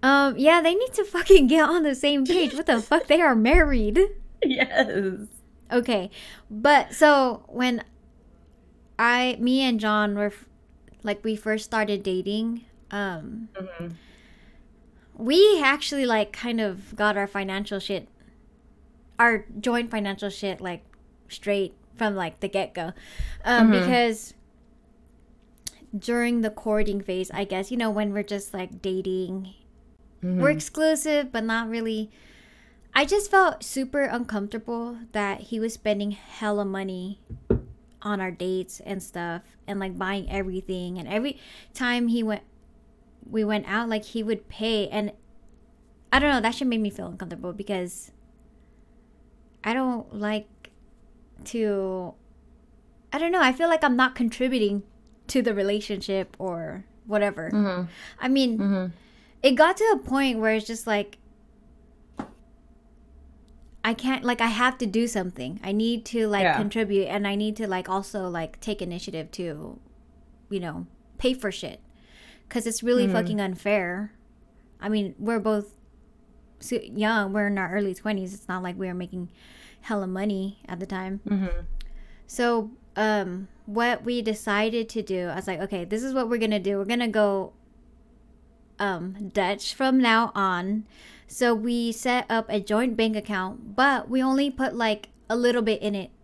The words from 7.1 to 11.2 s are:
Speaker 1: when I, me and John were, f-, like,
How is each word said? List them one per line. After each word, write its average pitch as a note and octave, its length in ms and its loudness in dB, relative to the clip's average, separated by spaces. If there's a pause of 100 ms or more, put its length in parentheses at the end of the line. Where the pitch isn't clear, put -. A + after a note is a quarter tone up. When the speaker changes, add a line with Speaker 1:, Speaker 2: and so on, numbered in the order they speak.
Speaker 1:
when B3 360 -2 (1160)
I, B3 400 4
me B3+ 220 4
and B3 180 2
John G#3 360 2
were, G#3 120 0
f-, - 220 -10 (540)
like, G3+ 200 -4